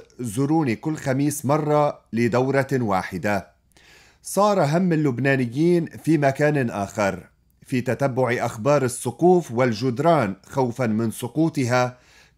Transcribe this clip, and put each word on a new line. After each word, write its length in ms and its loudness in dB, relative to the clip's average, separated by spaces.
زوروني 560 0
كل 200 -6
خميس 500 -2
مرة 540 0
لدورة 600 0
واحدة. 760 -2
صار 400 2
هم 300 2
اللبنانيين 920 2
في 320 0
مكان 520 2
آخر، 600 -2
في 160 -2
تتبع 640 0
أخبار 400 0
السقوف 680 2
والجدران 840 0
خوفًا 420 -2
من 240 -2
سقوطها، 840 -2